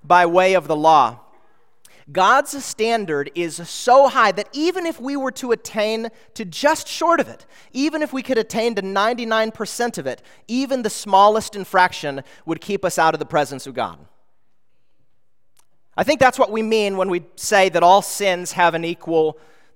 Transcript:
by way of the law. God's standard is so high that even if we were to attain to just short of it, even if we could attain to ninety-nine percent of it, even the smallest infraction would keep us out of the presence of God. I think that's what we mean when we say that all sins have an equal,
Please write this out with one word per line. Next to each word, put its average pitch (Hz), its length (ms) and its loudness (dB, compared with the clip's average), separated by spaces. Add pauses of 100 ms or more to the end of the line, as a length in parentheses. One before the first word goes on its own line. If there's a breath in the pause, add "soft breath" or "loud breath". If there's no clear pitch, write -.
by 175 240 6
way 185 280 4
of 160 140 0
the 156 80 0
law. 147 420 4 (920 soft breath)
God's 247 540 2
standard 196 680 -4
is 170 220 -6 (120)
so 262 400 4
high 233 240 2
that 202 200 -6
even 339 340 -2
if 320 140 -6
we 269 160 -6
were 262 160 -4
to 247 200 -6
attain 220 560 -4 (260 soft breath)
to 226 100 -10
just 277 440 -2
short 339 320 0
of - 80 -4
it, - 180 -20 (260 soft breath)
even 302 300 -4
if 302 100 -6
we 262 100 -6
could 247 160 -4
attain 226 360 -2
to 202 80 -6
ninety-nine 220 680 -2
percent 226 460 -6
of 139 80 -8
it, 123 140 -8 (280 soft breath)
even 254 340 -4
the 214 80 -4
smallest 208 640 2
infraction 180 680 -2 (200 soft breath)
would 160 160 -6
keep 196 240 -6
us 175 140 -4
out 160 160 2
of 151 60 -2
the 151 40 -2
presence 139 440 -4
of 131 60 -14
God. 98 240 -6 (2000)
I 156 60 0
think 254 180 0
that's 254 180 2
what 220 120 2
we 220 120 -4
mean 214 340 -2
when 185 120 -2
we 175 140 -4 (140)
say 190 320 2
that 170 160 0
all 185 180 6
sins 180 500 -4
have 170 220 2
an 165 100 -4
equal, 165 540 -2 (380 soft breath)